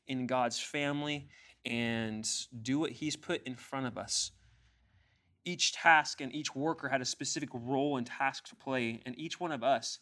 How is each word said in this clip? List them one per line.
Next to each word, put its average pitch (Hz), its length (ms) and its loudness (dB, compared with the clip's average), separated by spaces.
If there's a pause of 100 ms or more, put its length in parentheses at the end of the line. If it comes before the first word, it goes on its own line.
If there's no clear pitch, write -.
in 127 200 -2
God's 123 340 2
family 143 680 -2 (360)
and 113 640 0 (320)
do 131 180 0
what 156 140 0
he's 143 240 -4
put - 280 -4
in 131 100 -6
front 135 320 -4
of 120 100 -6
us. - 360 -2 (1120)
Each - 260 2
task - 480 6
and 135 140 -4
each 151 200 -4
worker 147 360 -2
had 135 100 2
a 127 60 -4
specific 143 480 -4
role 135 420 2
and 123 100 -4
task - 420 -4
to - 60 -18
play, 120 520 -2
and 127 120 -8
each 160 220 -8
one 175 100 -2
of 127 140 -2
us 127 380 2